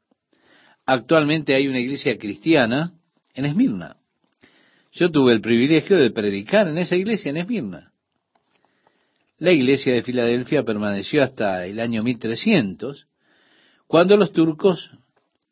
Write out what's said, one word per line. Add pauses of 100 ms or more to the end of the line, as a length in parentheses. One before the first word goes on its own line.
(840)
Actualmente
hay
una
iglesia
cristiana (400)
en
Esmirna. (960)
Yo
tuve
el
privilegio
de
predicar
en
esa
iglesia
en
Esmirna. (1500)
La
iglesia
de
Filadelfia
permaneció
hasta
el
año
mil
trescientos, (800)
cuando
los
turcos (640)